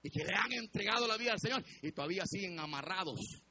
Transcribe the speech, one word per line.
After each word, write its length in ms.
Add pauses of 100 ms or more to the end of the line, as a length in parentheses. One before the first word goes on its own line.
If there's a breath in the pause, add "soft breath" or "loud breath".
y 80
que 120
le 120
han 160
entregado 560
la 100
vida 140
al 80
Señor 260 (160 loud breath)
y 120
todavía 340
siguen 320
amarrados. 600 (320)